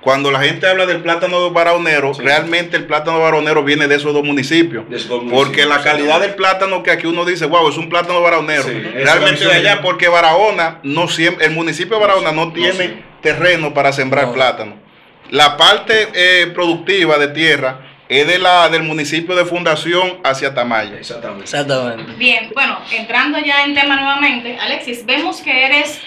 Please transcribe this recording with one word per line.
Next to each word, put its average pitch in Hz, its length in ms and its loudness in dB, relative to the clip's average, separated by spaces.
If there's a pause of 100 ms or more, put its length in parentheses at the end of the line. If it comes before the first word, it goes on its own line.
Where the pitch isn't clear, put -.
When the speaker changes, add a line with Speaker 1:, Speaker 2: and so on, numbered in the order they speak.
Speaker 1:
Cuando 139 300 0
la 135 80 0
gente 151 260 -2
habla 185 200 2
del 170 160 -2
plátano 175 500 0
barahonero, 170 600 2
Speaker 2:
Sí. 135 80 -8
Speaker 1:
realmente 165 560 0
el - 80 -4
plátano 156 340 -2
barahonero 156 460 2
viene 147 240 2
de 143 80 4
esos 147 160 -2
dos 147 100 2
municipios. 143 640 0
Speaker 2:
De 120 60 -10
esos 117 140 -8
dos 123 100 -2 (100)
Speaker 1:
Porque 123 60 0 (300)
Speaker 2:
municipios, - 20 0
Speaker 1:
la 147 120 2
Speaker 2:
sí. 143 40 -6
Speaker 1:
calidad 151 380 2
del 196 140 -2
plátano 190 480 0
que 185 80 0
aquí 165 140 0
uno 175 200 -2
dice, 170 220 -2
"Wow, 165 200 4
es 139 80 0
un 160 140 -8
plátano 175 320 0
barahonero", 156 420 2
Speaker 2:
Sí, 123 60 -4 (260)
esa 131 80 -4
Speaker 1:
realmente 165 380 4
de 190 60 2
Speaker 2:
visión. 185 100 4
Speaker 1:
allá, 196 240 2
porque 175 260 0
Barahona 170 760 4
no 156 260 -2
siem-, 165 320 0
el 156 100 2
municipio 165 460 -4
de 208 40 2
Barahona 190 300 2
no 160 140 0
Speaker 2:
No, 165 80 -10
Speaker 1:
tiene 175 180 0 (160)
Speaker 2:
sí. 165 60 -8 (280)
Speaker 1:
terreno 156 520 0
para 139 180 2
sembrar 139 360 0
Speaker 3:
No. 123 60 -6
Speaker 1:
plátano. 113 420 -2 (560)
La 143 260 4
parte, 202 560 2
eh, 180 400 4
productiva 170 640 0
de 143 100 2
tierra 143 540 -2 (260)
es 139 180 2
de 175 140 0
la, 180 300 4
del 160 140 0
municipio 160 520 -4
de 175 80 2
Fundación 175 800 -2
hacia 135 320 -2
Tamayo. 113 400 -2
Speaker 2:
Exactamente. 104 480 -14
Speaker 3:
Exactamente. 131 760 -4
Speaker 4:
Bien, 233 380 0
bueno, 254 240 -2 (140)
entrando 240 460 -2
ya 285 260 0
en 285 100 -2
tema 285 220 2
nuevamente, 277 640 -2
Alexis, 233 440 -8
vemos 302 360 -4
que 262 240 0
eres, 294 420 -2